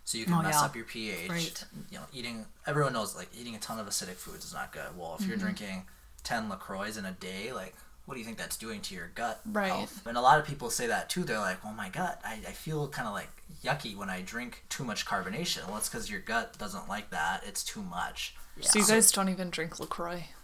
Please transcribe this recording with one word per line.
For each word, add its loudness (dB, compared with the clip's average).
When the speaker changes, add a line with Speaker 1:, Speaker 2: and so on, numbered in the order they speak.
Speaker 1:
so -2
you -2
can 6
Speaker 2:
Oh, 6
Speaker 1:
mess 4
Speaker 2:
yeah. 10
Speaker 1:
up 0
your -6
P -4
H. -4
Speaker 2:
Right. -2
Speaker 1:
You -10
know, -12
eating, -6
everyone 4
knows, 0
like, -10
eating -6
a -8
ton -4
of -6
acidic -2
foods -10
is -8
not -6
good. -8
Well, -6
if -2
you're 0
Speaker 3:
Mm-hmm. 0
Speaker 1:
drinking -4
ten 0
LaCroix -4
in -6
a -4
day, -6
like, -8
what -10
do -6
you -8
think -8
that's -4
doing -6
to -6
your -8
gut -2
Speaker 3:
Right. 2
Speaker 1:
health? -2
And -2
a 4
lot 12
of 2
people -2
say 2
that 2
too. 2
They're 2
like, 2
"Oh -6
my -6
gut, -2
I, -4
I -8
feel -2
kinda, -2
like, -4
yucky 0
when -4
I -2
drink -6
too -4
much -2
carbonation." 0
Well, -4
it's 0
'cause -4
your -4
gut 0
doesn't -6
like -4
that. 0
It's -2
too -6
much. -4
Speaker 2:
Yeah. 0
Speaker 3:
So 10
you 8
Speaker 1:
So 10
Speaker 3:
guys 10
don't 4
even 0
drink -2
LaCroix? -2